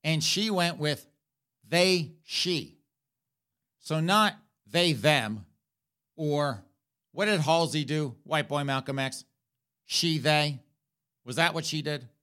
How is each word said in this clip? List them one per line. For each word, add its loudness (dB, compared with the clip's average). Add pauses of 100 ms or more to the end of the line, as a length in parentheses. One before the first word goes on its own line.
and 0
she 0
went 0
with -4 (600)
they, 2
she. -4 (1000)
So -4
not 2 (320)
they, 2
them, 0 (720)
or -2 (480)
what -2
did 2
Halsey 2
do, -4
white -2
boy -2
Malcolm -4
X? -6 (580)
She, 0
they. 2 (600)
Was -8
that 2
what -6
she -4
did? -8 (140)